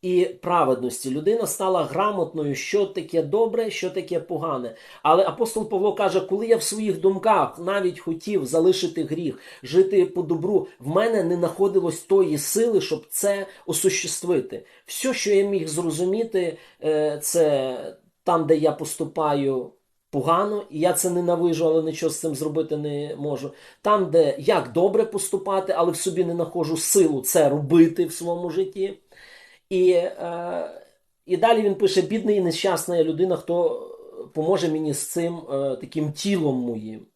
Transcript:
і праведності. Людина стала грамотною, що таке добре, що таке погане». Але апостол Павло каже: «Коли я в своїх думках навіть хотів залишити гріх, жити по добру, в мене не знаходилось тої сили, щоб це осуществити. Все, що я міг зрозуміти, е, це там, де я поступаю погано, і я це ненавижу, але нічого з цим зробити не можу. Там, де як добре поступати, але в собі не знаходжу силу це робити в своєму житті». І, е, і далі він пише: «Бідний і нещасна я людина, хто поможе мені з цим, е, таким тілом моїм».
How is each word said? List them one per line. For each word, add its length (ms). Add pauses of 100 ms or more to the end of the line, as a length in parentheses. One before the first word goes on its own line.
і 240
праведності. 840
Людина 360
стала 360
грамотною, 720
що 300
таке 380
добре, 480
що 180
таке 300
погане». 560 (280)
Але 240
апостол 420
Павло 240
каже: 280
«Коли 260
я 100
в 60
своїх 360
думках 600
навіть 400
хотів 460
залишити 580
гріх, 360 (240)
жити 420
по 160
добру, 460 (120)
в 80
мене 360
не 120
знаходилось 640
тої 380
сили, 440
щоб 280
це 380 (180)
осуществити. 1000 (200)
Все, 280
що 200
я 120
міг 220
зрозуміти, 880 (260)
е, 380
це 760 (260)
там, 240
де 100
я 140
поступаю 1000 (380)
погано, 600
і 100
я 140
це 160
ненавижу, 560
але 180
нічого 260
з 100
цим 160
зробити 420
не 380
можу. 360 (300)
Там, 300
де 280
як 320
добре 340
поступати, 720
але 140
в 40
собі 300
не 80
знаходжу 440
силу 440
це 280
робити 560
в 80
своєму 360
житті». 500 (680)
І, 220
е, 920 (440)
і 120
далі 240
він 140
пише: 260
«Бідний 360
і 40
нещасна 560
я 60
людина, 320
хто 460 (520)
поможе 360
мені 240
з 180
цим, 260
е, 380
таким 360
тілом 440
моїм». 500 (100)